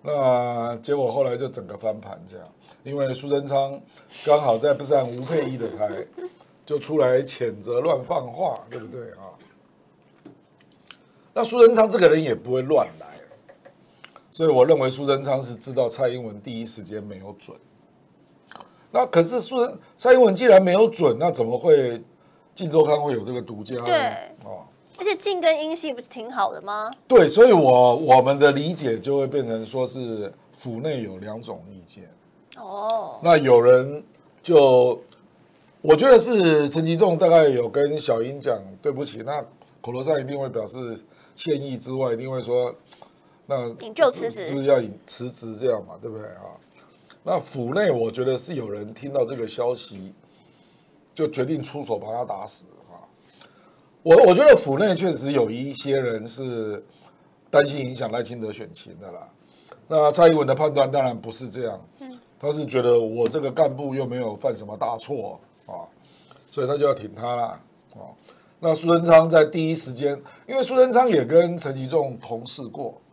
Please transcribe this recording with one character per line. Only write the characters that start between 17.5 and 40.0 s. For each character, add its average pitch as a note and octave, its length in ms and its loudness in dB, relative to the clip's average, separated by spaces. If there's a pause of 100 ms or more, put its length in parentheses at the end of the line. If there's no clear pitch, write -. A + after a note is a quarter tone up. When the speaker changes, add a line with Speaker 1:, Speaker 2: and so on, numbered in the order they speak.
Speaker 1:
那 B3+ 160 0
可 E3+ 160 2
是 G#3 160 -2
苏 A#3+ 260 -2
贞-， C4 140 -10 (180)
蔡 B3+ 180 4
英 B3+ 60 6
文 G#3 140 6
既 A#3+ 120 0
然 F#3+ 140 10
没 F#3 120 2
有 G#3+ 160 6
准， D#3+ 280 2
那 E3+ 140 0
怎 A#2+ 160 -2
么 A#2+ 100 -4
会 B2+ 460 2 (540)
《镜 F3+ 120 -8
周 D#3 140 4
刊》 D3 180 2
会 D3 120 -4
有 A2+ 100 -6
这 A2 100 -12
个 B2 80 -8
独 G#2+ 220 -16
家 B2 140 -12
呢？ A#2+ 80 -10
Speaker 2:
对。 E4+ 120 -2 (520)
Speaker 1:
哦。 - 160 -16 (340)
Speaker 2:
而 F#4 60 -12
且 G4+ 100 -2
镜 F#4+ 260 -6
跟 D#4+ 220 0
英 D#4 140 -6
系 D#4 160 -8
不 A#3+ 80 -12
是 - 80 -20
挺 A3+ 200 -16
好 B3 240 -4
的 - 80 -14
吗？ G#3+ 300 -10 (160)
Speaker 1:
对， G3+ 220 6
所 G#3+ 180 8
以 B3 60 8
我， B2+ 420 6
我 D3+ 260 4
们 C#3 160 2
的 C#3+ 140 6
理 C#3+ 240 -4
解 B2 240 -4
就 C#3 180 -4
会 C3+ 120 -2
变 C3+ 180 -4
成 A2+ 180 -6
说 B2+ 220 -6
是 A2+ 460 -10 (180)
府 A#2 300 -12
内 C3+ 240 -6
有 F#2+ 140 -14
两 G#2+ 220 -14
种 G2 300 -14
意 G2 120 -20
见。 E2+ 280 -20 (460)
Speaker 2:
哦。 G3+ 640 -8
Speaker 1:
那 E3 140 6
有 C3 240 6
人 B2+ 420 4 (400)
就， B2+ 580 6 (800)
我 D#3 140 6
觉 G#3 140 4
得 B3 100 10
是 E3+ 500 4
陈 D#3+ 160 -2
吉 E3 120 0
仲 F3 200 2
大 E3+ 120 2
概 E3 180 8
有 A#2+ 220 2
跟 C#3+ 280 -2
小 A#2+ 240 -2
英 C3+ 200 -8
讲 A#2+ 200 -4 (220)
对 D3 80 -4
不 C3+ 140 -6
起， A2+ 200 -12
那 C#3+ 160 -8 (400)
口 A#2 120 -12
头 B2+ 100 -8